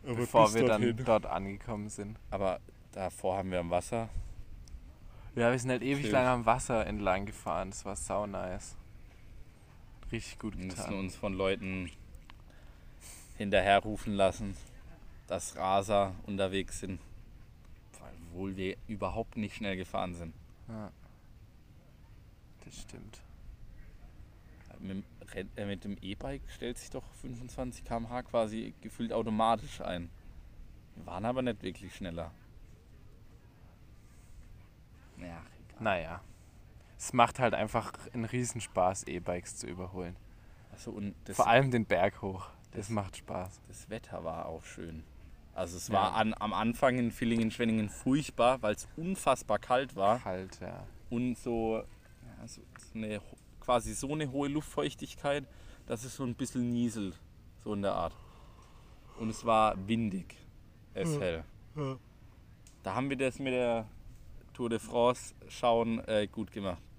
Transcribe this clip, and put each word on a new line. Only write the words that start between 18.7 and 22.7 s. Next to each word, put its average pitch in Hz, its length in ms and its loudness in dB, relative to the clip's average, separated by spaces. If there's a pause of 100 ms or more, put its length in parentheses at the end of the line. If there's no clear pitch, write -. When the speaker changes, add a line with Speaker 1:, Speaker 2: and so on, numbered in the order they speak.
Speaker 1:
überhaupt 104 500 -4
nicht 107 200 -6
schnell 101 180 -2
gefahren 92 400 -2
sind. 85 180 -10 (360)
Speaker 2:
Ja. 107 200 -8 (1700)
Das - 180 -16